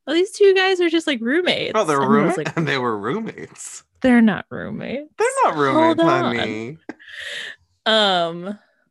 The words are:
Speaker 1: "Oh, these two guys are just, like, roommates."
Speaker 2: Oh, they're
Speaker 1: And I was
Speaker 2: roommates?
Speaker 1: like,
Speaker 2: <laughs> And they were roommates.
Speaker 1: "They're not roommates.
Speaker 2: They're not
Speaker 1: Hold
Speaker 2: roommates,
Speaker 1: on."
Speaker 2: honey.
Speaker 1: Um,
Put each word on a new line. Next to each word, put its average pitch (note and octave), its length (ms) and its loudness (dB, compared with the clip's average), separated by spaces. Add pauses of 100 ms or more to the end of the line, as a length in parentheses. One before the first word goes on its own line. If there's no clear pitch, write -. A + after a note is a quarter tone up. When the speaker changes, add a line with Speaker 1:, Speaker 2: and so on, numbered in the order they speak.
Speaker 1:
"Oh, C4+ 60 -4
these F4+ 200 0
two G4 220 6
guys F#4+ 280 2
are E4+ 80 2
just, E4 160 0
like, C4+ 160 -2
roommates." C#4 520 0
Speaker 2:
Oh, A3 100 2
they're D#3 180 2
Speaker 1:
And - 20 2 (140)
I D3 80 4
was - 100 0
Speaker 2:
roommates? - 0 -
Speaker 1:
like, D#3 160 -4
Speaker 2:
<laughs> - 60 -6
And D#3+ 100 0
they C#3 80 0
were A#2+ 220 -2
roommates. - 840 -8 (180)
Speaker 1:
"They're B3 180 6
not A3 300 2
roommates. C4 640 -10
Speaker 2:
They're B4+ 280 0
not E4 100 2
Speaker 1:
Hold D#4 460 2
Speaker 2:
roommates, - 20 4
Speaker 1:
on." C3 200 2 (140)
Speaker 2:
honey. A2+ 420 -6 (1080)
Speaker 1:
Um, F#3+ 720 0 (320)